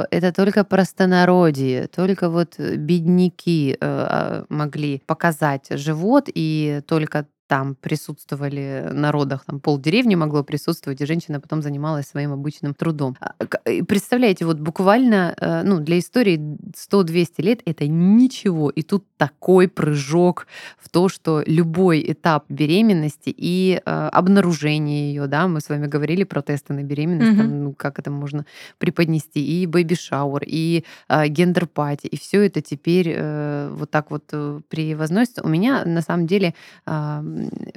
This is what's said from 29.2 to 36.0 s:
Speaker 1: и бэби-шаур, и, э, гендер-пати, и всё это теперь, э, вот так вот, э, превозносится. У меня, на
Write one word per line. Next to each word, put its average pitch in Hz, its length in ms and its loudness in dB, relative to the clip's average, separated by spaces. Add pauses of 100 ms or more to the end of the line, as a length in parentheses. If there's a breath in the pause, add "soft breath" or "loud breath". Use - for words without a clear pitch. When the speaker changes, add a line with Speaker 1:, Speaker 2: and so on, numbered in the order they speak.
Speaker 1:
и 185 40 0
бэби-шаур, 151 800 0
и, 160 380 -2 (240 loud breath)
э, 151 180 4
гендер-пати, 156 800 0
и - 100 -8
всё - 260 0
это 180 180 0
теперь, 165 520 0
э, 147 640 -4
вот 151 140 -8
так 151 180 -2
вот, 151 220 -8
э, 147 380 -6
превозносится. 156 760 -2
У 160 60 -2
меня, 175 340 2
на 165 180 -2